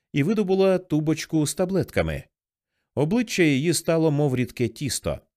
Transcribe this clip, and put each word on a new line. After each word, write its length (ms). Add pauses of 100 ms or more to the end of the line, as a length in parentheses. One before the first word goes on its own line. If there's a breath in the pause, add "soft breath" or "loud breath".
(120)
і 100
видобула 560
тубочку 680
з 80
таблетками. 720 (720)
Обличчя 480
її 320
стало, 360
мов 260
рідке 320
тісто. 500 (180)